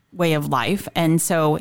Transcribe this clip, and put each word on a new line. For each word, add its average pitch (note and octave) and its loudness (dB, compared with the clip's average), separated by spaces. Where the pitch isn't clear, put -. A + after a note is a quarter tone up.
way F3 0
of D3 -2
life. C#3+ -2
And E3 2
so D#3 0